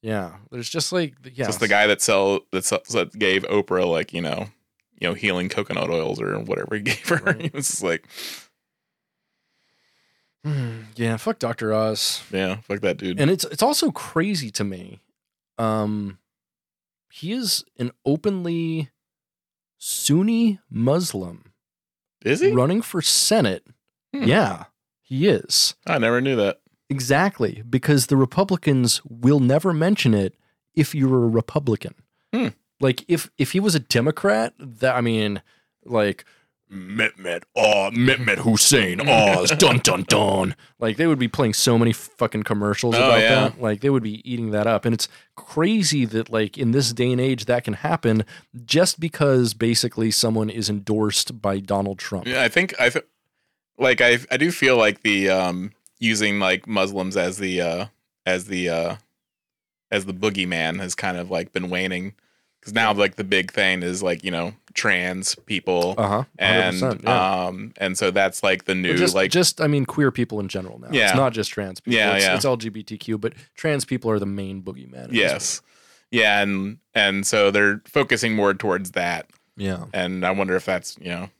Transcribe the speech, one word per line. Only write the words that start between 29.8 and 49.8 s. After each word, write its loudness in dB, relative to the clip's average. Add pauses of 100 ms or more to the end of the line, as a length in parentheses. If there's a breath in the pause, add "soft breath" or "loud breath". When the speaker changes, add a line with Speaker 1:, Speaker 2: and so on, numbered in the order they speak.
Speaker 1:
it 0 (400)
if 2
you're 4
a 4
Republican. 0 (360)
Speaker 2:
Hmm. 0 (300)
Speaker 1:
Like, 0
if, -2
if 0
he 2
was 0
a 2
Democrat, 0
that, -2
I 0
mean, 0 (440)
like, 0 (460 soft breath)
Mehmet, -6 (120)
uh, 4
Mehmet 2
Hussein 4
Oz, 4
Speaker 2:
<laughs> 0
Speaker 1:
dun, 6
dun, 0
dun. 0 (240 soft breath)
Like, -2
they 2
would 4
be 0
playing 0
so 4
many 4
fucking -4
commercials 0
Speaker 2:
Oh, 2
Speaker 1:
about 6
Speaker 2:
yeah. 6
Speaker 1:
that. 0
Like, -2
they 0
would 2
be -10
eating -4
that 0
up. 0
And 2
it's -4 (280 soft breath)
crazy 0
that, -4
like, -2
in 0
this 2
day 0
and 0
age, -2
that 0
can -4
happen 0 (400 loud breath)
just 2
because 2
basically 0